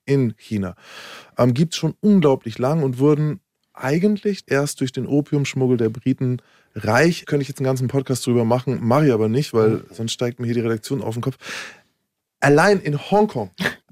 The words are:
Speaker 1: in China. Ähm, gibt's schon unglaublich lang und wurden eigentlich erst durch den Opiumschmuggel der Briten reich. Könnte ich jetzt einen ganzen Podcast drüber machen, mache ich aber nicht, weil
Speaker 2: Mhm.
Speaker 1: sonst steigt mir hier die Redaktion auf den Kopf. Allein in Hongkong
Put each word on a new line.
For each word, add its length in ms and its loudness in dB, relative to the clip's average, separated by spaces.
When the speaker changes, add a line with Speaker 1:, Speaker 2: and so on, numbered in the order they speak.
Speaker 1:
in 320 2
China. 380 -6
Ähm, 160 4
gibt's 240 -2
schon 220 -4
unglaublich 580 2
lang 240 0
und 160 -2
wurden 440 2
eigentlich 760 -2
erst 320 -2
durch 120 -4
den 140 -6
Opiumschmuggel 720 0
der 120 0
Briten 520 -4
reich. 540 0
Könnte 160 0
ich 40 -12
jetzt 120 -10
einen 60 -2
ganzen 240 0
Podcast 360 -2
drüber 200 2
machen, 360 0
mache 260 2
ich 60 6
aber 160 2
nicht, 240 -2
weil 160 4
Speaker 2:
Mhm. 220 -2
Speaker 1:
sonst 220 -8
steigt 260 -6
mir 60 -6
hier 100 -2
die 60 -2
Redaktion 420 -4
auf 120 -6
den 60 -6
Kopf. 160 -6
Allein 400 6
in 200 -4
Hongkong 400 2